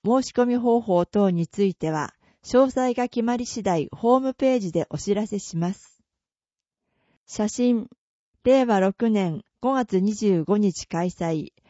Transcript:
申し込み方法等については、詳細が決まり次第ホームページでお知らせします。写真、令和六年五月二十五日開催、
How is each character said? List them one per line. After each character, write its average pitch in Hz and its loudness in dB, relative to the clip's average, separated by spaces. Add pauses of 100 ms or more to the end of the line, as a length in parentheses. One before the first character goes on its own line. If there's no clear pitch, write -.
申 254 2
し - -10
込 247 2
み 240 0
方 233 2
法 180 2
等 202 2
に 170 -2
つ - -4
い 196 0
て 160 -6
は、 151 -6 (300)
詳 254 4
細 254 -2
が 247 -2
決 233 -2
ま 240 0
り 247 -6
次 226 -10
第 175 0
ホ 233 2
ー - 4
ム 262 -4
ペ 262 2
ー 247 2
ジ 190 -6
で 165 -2
お - -8
知 202 -2
ら 208 -4
せ 208 -6
し - -10
ま 170 -2
す。 - -18 (1200)
写 - -4
真、 240 0 (540)
令 262 6
和 214 2
六 196 0
年 190 -2 (180)
五 262 0
月 240 0
二 202 0
十 196 2
五 202 0
日 202 0
開 175 -4
催、 165 -6 (160)